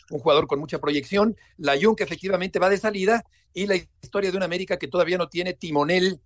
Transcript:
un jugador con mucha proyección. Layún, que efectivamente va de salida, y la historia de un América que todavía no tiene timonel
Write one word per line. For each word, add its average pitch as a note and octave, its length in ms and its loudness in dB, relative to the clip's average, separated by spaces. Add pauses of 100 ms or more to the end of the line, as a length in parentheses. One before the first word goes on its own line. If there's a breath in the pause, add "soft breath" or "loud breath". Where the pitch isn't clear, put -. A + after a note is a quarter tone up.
(100)
un D#3 80 -6
jugador D#3 280 4
con C#3+ 120 -2
mucha D3+ 200 -6
proyección. D3+ 580 0 (220 soft breath)
Layún, D3+ 360 2
que - 100 -2
efectivamente F#3 540 -2
va F#3+ 120 4
de G3 80 4
salida, G#3 460 0 (280)
y F#3+ 140 -4
la F#3+ 100 2
historia G3 540 -6
de F3+ 80 -2
un F#3+ 40 -2
América F3+ 360 -4
que D#3 100 -10
todavía F3+ 300 0
no E3+ 100 -4
tiene F3 240 -6
timonel F3 720 0